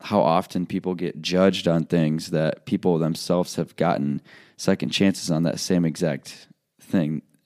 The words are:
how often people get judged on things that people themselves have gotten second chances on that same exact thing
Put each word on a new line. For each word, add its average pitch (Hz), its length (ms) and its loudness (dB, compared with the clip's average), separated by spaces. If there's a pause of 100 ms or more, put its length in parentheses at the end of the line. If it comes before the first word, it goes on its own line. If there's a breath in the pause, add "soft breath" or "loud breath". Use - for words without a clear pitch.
how 101 180 2
often 90 460 2
people 92 280 -4
get 85 280 -8
judged 92 440 2
on 82 200 2
things 80 460 0
that 80 340 -2
people 92 320 0
themselves 82 560 -2
have - 220 -6
gotten 71 440 0 (380 loud breath)
second 95 320 0
chances 98 400 0
on 82 140 2
that - 140 0
same 87 280 0
exact 78 640 -4 (340)
thing 78 400 -2 (240)